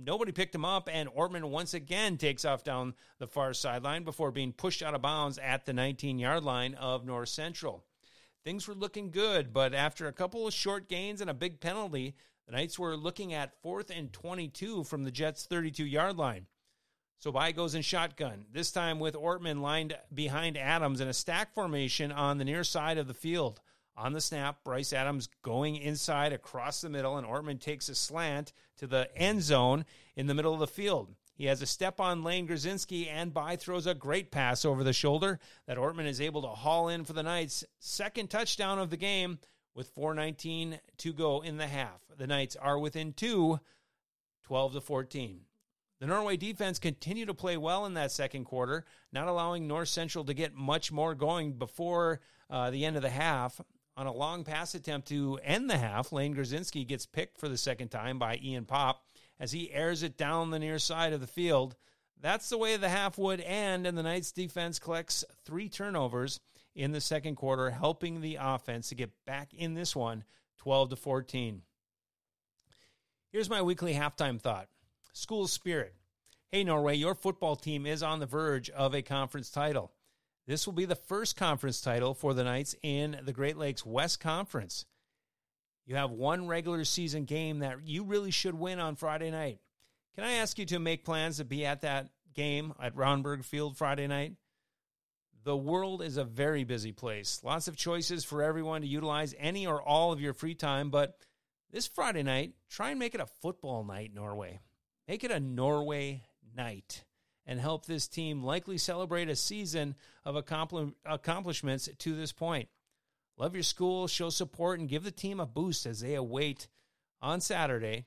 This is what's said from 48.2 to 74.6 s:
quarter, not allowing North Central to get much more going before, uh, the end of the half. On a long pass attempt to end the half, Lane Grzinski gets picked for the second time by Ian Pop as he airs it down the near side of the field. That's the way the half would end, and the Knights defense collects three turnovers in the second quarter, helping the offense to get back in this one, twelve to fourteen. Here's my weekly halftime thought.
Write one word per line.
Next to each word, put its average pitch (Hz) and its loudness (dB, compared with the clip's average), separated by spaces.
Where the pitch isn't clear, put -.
quarter, 127 0
not 139 -2
allowing 170 0
North 156 0
Central 165 -2
to 143 2
get 143 -2
much 139 2
more 156 2
going 151 2
before, 170 2
uh, 123 0
the 139 0
end 156 2
of 147 0
the 135 2
half. 131 2
On 135 -4
a 131 -2
long 156 -2
pass 156 -4
attempt 147 -4
to 139 0
end 220 2
the 208 4
half, 117 0
Lane 143 0
Grzinski 139 -2
gets 135 -4
picked - -4
for 151 -4
the 127 -2
second 123 0
time 120 -4
by 117 0
Ian 131 -4
Pop 131 2
as 131 -4
he 160 -6
airs 160 0
it 147 -4
down 160 2
the 160 0
near 156 0
side 165 2
of 147 0
the 127 -6
field. 139 4
That's 180 0
the 240 2
way 220 4
the 196 4
half 196 2
would 190 2
end, 190 0
and 175 0
the 160 0
Knights 170 0
defense 170 -4
collects 165 -2
three 180 -4
turnovers 139 -2
in 143 0
the 151 -2
second 151 0
quarter, 131 2
helping 165 0
the 156 -4
offense 127 -2
to - -6
get 120 -4
back 139 -6
in 165 -4
this 165 -2
one, 117 -2
twelve 135 6
to 131 -6
fourteen. 127 -2
Here's 208 0
my 214 2
weekly 175 2
halftime 143 2
thought. 98 0